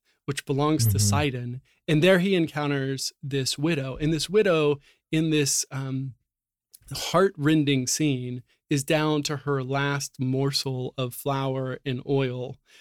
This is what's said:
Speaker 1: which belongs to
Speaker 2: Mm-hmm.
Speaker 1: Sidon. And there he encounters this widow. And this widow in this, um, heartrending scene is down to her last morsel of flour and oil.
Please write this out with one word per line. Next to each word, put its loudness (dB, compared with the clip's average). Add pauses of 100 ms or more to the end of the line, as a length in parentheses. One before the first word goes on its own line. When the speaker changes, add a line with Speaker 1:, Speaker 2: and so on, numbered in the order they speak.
(240)
Speaker 1:
which -8
belongs 2
to 2
Speaker 2:
Mm-hmm. 2
Speaker 1:
Sidon. -2 (260)
And 4
there 6
he 2
encounters -2 (100)
this -4
widow. -2
And 0
this -4
widow 4 (320)
in 2
this, 2
um, -6 (760)
heartrending 2
scene -2 (280)
is 0
down 2
to -4
her -2
last -4
morsel -2
of -6
flour -4
and -4
oil. -2 (220)